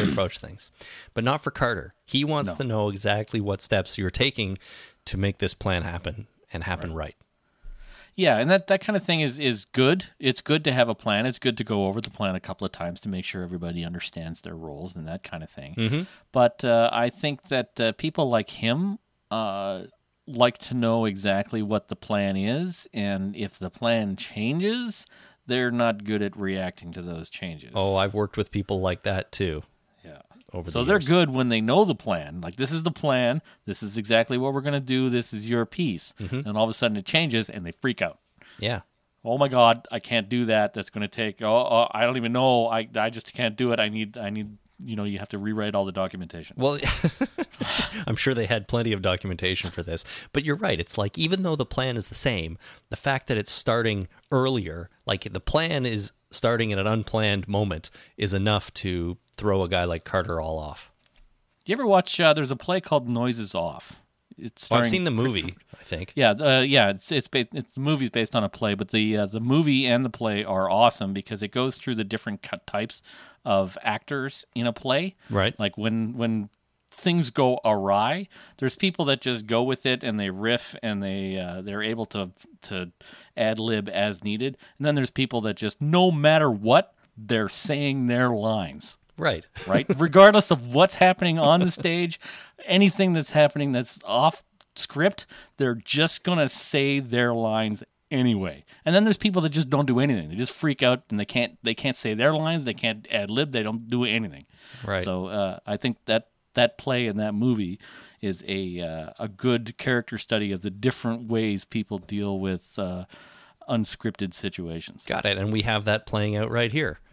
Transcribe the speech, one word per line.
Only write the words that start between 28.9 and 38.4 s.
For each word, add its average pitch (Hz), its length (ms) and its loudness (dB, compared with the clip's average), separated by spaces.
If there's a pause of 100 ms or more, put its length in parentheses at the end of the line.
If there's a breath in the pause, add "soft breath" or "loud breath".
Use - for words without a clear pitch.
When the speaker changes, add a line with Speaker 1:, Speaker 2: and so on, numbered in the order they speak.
Speaker 1:
that, 95 280 -4
too. 80 320 -4 (420)
Speaker 2:
Yeah. - 160 -20 (320)
Speaker 1:
Over 87 160 -10
Speaker 2:
So 85 100 -2
Speaker 1:
the 123 60 0
Speaker 2:
they're 185 120 6
Speaker 1:
years. 147 100 -2
Speaker 2:
good 170 240 6
when 127 180 0
they 113 120 2
know 139 240 4
the 165 100 2
plan. 85 460 -4
Like, 85 140 -10
this 131 160 -4
is 160 120 -4
the 170 80 0
plan. 131 500 2 (240 soft breath)
This 98 160 -6
is 104 160 -6
exactly 113 400 2
what 135 160 0
we're 135 80 -2
gonna 143 180 -2
do. 131 300 0
This 123 240 -2
is 110 160 -6
your 117 160 2
piece. 120 540 -4
Speaker 1:
Mm-hmm. 120 280 -6
Speaker 2:
And 104 100 -4
all 110 60 4
of 113 60 4
a 110 40 -4
sudden 110 240 0
it 98 80 -8
changes, 131 440 0
and 92 160 -10
they 85 60 -8
freak - 300 -4
out. 82 180 -4 (400 loud breath)